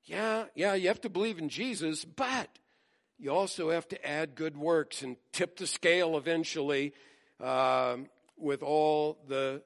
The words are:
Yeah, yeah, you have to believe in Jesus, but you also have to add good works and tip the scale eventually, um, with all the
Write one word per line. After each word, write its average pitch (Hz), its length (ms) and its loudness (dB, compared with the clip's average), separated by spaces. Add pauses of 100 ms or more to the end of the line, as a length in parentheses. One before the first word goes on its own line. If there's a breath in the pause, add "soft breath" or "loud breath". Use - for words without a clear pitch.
Yeah, 220 420 -2 (100)
yeah, 196 180 2
you 185 160 2
have 190 120 0
to 226 80 -6
believe 190 300 -2
in 151 100 -4
Jesus, 165 560 -4
but 247 420 -2 (680)
you 135 140 -6
also 180 380 0
have 165 200 0
to 175 180 -8
add 147 280 -2
good 156 200 -4
works 151 460 0
and 127 160 -8 (140)
tip 175 260 -2
the 180 100 -6
scale 170 500 2
eventually, 147 760 0 (460 loud breath)
um, 127 680 2 (300)
with 143 260 -2
all 151 540 2 (100)
the 135 380 -2